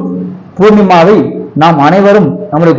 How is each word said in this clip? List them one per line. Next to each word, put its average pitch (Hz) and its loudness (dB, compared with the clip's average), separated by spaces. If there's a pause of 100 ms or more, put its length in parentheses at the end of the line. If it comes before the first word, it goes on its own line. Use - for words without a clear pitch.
(580)
பூர்ணிமாவை 190 2 (440)
நாம் 160 2
அனைவரும் 196 2 (240)
நம்முடைய 160 0